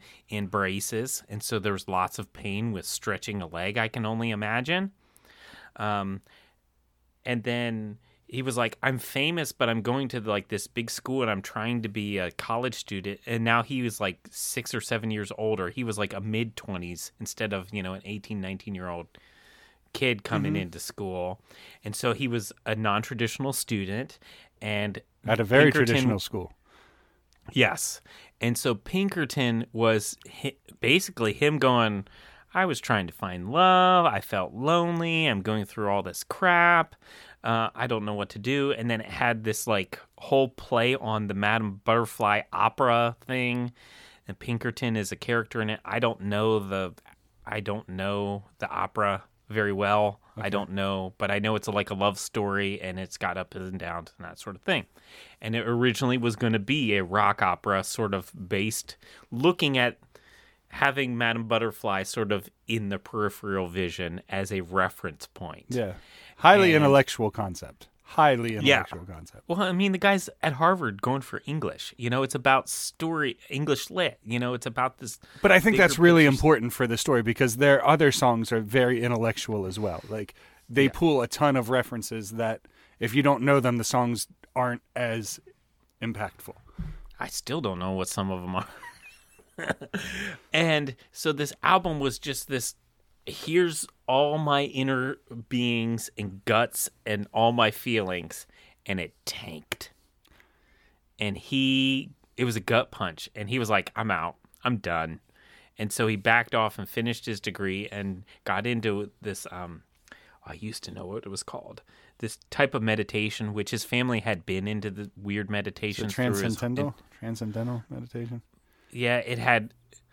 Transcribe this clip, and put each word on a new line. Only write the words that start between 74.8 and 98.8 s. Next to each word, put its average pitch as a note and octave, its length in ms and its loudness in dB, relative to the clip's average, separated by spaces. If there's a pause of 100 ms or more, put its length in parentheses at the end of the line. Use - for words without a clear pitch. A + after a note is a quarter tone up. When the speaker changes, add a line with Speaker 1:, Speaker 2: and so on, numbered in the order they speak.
Speaker 1:
this - 200 -12 (220)
Speaker 2:
But G3 100 6
I F#3 100 10
think G#3 140 4
Speaker 1:
bigger F#3+ 100 8
Speaker 2:
that's E3 140 4
really E3+ 260 10
Speaker 1:
picture C#3+ 100 10
s- - 0 -
Speaker 2:
important B2 400 4
for B2+ 120 2
the A#2 120 0
story B2 240 4
because A#2 340 2
their C#3 300 6
other D3 260 8
songs A#2 400 2
are A2+ 80 2
very A#2+ 420 2
intellectual A2+ 600 0
as F#2 140 -6
well. F#2+ 320 -4
Like, G#2+ 240 -6 (340)
they C3+ 160 4
Speaker 1:
Yeah. C3 80 4
Speaker 2:
pull D3+ 300 4
a - 40 0
ton C#3+ 300 2
of A#2 140 0
references A2+ 640 -2
that A2 280 -2 (400)
if A2+ 140 -2
you C#3 80 6
don't C3+ 200 4
know C#3 180 6
them, A#2+ 180 2
the A2+ 60 -2
songs A#2+ 440 0 (260)
aren't B2 280 -2 (120)
as A#2 460 -4 (640)
impactful. G#2+ 540 -8 (640)
Speaker 1:
I - 100 -6
still D3+ 340 -6
don't F#2+ 160 -2
know F#2 140 -2
what F#2 160 -2
some G2 220 -2
of F#2 120 -4
'em F#2 140 -4
are. - 120 -2 (920)
<laughs> - 140 -4 (800)
And D#3 440 2 (160)
so D#3 200 -2
this C#3+ 200 -2 (100)
album F3 380 2
was C3+ 180 0
just - 300 -8
this, B2+ 260 -4 (520)
"Here's E3 600 0 (220)
all D3 300 4
my C#3+ 260 2
inner C3+ 520 -2 (320)
beings A#2 720 0
and G2 260 -8
guts A#2 440 2 (180)
and G#2 260 -2
all A#2 200 4
my A2+ 180 4
feelings," F#2 760 -4 (400)